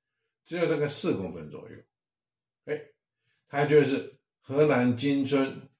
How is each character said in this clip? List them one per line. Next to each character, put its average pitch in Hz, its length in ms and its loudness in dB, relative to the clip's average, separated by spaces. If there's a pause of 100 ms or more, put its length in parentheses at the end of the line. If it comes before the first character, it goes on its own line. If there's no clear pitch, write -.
(440)
只 165 120 -8
有 165 120 2
大 156 60 2
概 147 120 0
四 - 280 -4
公 92 180 -8
分 78 160 -14
左 - 200 -16
右。 - 80 -20 (880)
哎， 147 120 -6 (720)
他 143 180 0
就 147 200 6
是 127 280 -4 (280)
河 143 240 2
南 123 300 2
金 139 300 0
春 135 440 -2 (100)